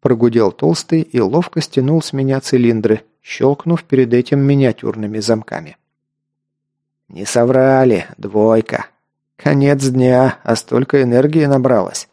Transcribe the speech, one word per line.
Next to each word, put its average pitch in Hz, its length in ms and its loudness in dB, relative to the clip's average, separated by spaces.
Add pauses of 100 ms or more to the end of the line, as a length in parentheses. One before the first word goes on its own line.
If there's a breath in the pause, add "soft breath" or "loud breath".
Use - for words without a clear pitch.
прогудел 117 460 2
толстый 160 480 -2
и - 180 -6
ловко 131 420 -2
стянул 143 400 -2
с - 120 -10
меня 135 260 -2
цилиндры, 113 640 0 (220)
щёлкнув 143 580 -2
перед 127 320 0
этим 127 240 0
миниатюрными 113 800 -2
замками. 107 580 -6 (1300)
«Не 92 180 -14
соврали, 131 800 2 (100)
двойка! 110 720 0 (500)
Конец 139 520 0
дня, 127 560 2
а 113 100 0
столько 135 480 -2
энергии 143 440 2
набралось». 127 680 -2